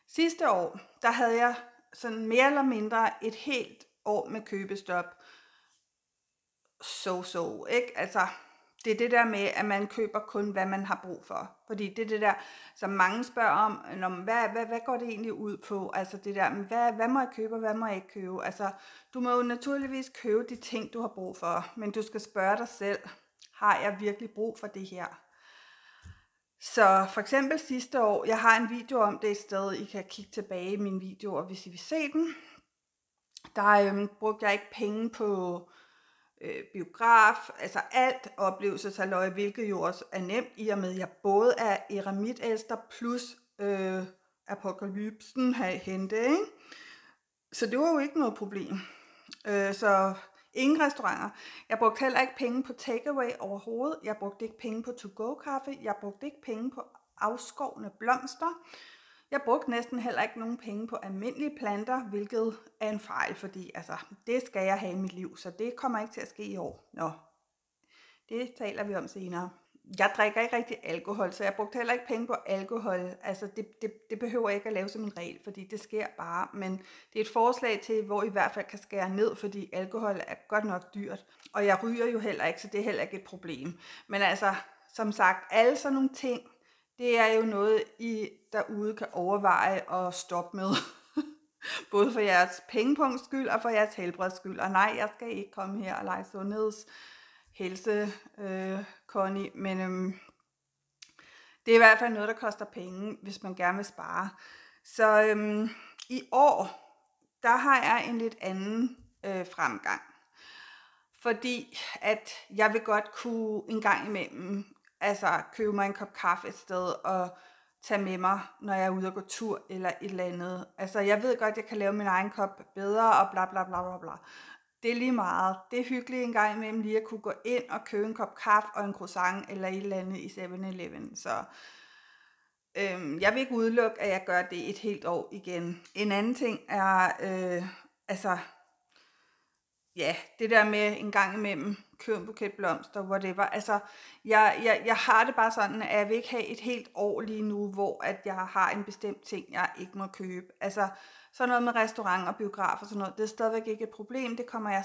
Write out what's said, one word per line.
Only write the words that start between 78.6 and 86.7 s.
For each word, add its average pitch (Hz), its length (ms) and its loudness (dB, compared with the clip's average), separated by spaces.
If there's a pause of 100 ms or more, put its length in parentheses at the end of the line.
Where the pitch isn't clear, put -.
kan 208 140 -14
skære 190 300 -4
ned, 202 260 2
fordi 202 380 -8
alkohol 190 540 -4
er - 80 -8 (120)
godt 214 180 0
nok 180 300 -6
dyrt. 202 300 -10 (280)
Og 202 120 0
jeg 190 180 6
ryger 233 220 0
jo 233 140 0
heller 208 260 -2
ikke, - 160 -2
så 208 60 -14
det 202 120 -4
er 202 40 0
heller 143 180 0
ikke - 160 -6
et 196 80 -14
problem. 165 540 -10 (280)
Men 202 140 -2
altså, 196 340 4 (380)
som 214 180 -2
sagt, 190 400 4
alle 240 260 6
sådan 277 160 -2
nogle 269 160 2
ting, 247 320 -4 (560)